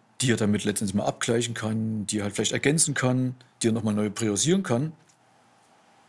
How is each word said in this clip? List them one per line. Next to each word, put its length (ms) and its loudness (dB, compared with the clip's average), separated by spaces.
die 100 4
er 60 2
damit 260 2
letztendlich 300 -2
mal 100 0
abgleichen 480 -2
kann, 540 -4
die 140 -2
er 40 -4
halt 100 -4
vielleicht 180 -2
ergänzen 420 2
kann, 400 0
die 60 4
er 40 4
nochmal 200 0
neu 160 0
priorisieren 540 0
kann, 300 -2